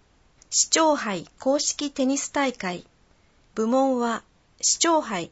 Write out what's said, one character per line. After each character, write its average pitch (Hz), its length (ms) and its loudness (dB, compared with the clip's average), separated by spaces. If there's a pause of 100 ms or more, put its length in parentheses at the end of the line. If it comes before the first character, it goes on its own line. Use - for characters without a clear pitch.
(500)
市 - 200 0
長 311 260 4
杯 190 320 -6 (120)
公 277 200 2
式 285 320 -4
テ 262 140 -2
ニ 269 120 0
ス - 120 -6
大 269 240 -2
会。 180 320 -8 (680)
部 220 140 -2
門 262 320 2
は、 233 240 -2 (380)
市 - 180 0
長 330 220 4
杯 190 300 -6